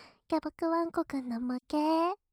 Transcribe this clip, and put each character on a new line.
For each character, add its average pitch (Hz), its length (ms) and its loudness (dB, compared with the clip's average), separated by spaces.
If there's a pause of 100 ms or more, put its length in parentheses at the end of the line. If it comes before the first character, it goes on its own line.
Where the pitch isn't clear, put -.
(280)
下 320 120 2
僕 - 260 -4
ワ 330 180 2
ン 330 80 -6
コ 330 120 0
く 277 160 -4
ん 247 80 -8
の 233 120 -4
負 247 260 -2
け。 - 100 -2 (560)